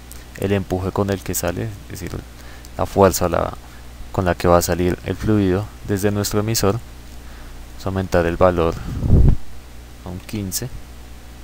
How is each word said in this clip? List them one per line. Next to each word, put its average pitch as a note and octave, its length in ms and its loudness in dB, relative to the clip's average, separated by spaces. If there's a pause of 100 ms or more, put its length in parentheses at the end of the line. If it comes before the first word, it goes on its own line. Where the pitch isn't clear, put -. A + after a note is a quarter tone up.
(380)
el G2 140 0
empuje F#2 400 0
con G2 180 0
el F#2+ 100 -2
que F#2 140 -6
sale, F2+ 300 -2
es - 360 -10
decir, E2+ 120 -8 (640)
la F#2 80 0
fuerza F#2 420 6
la, - 260 -2 (560)
con F#2+ 140 0
la E2+ 120 2
que - 100 0
va F2 120 8
a F2 40 2
salir F2+ 340 2 (100)
el G2 100 -2
fluido G2+ 480 4 (240)
desde G2+ 240 2
nuestro G2+ 280 0
emisor. G#2+ 340 2
Vamos - 1120 -12
a - 20 -4
aumentar F#2 380 2
el E2+ 100 0
valor F2 380 4 (1300)
a G2+ 40 -12
un F#2 120 -8
quince. G#2 480 -6 (760)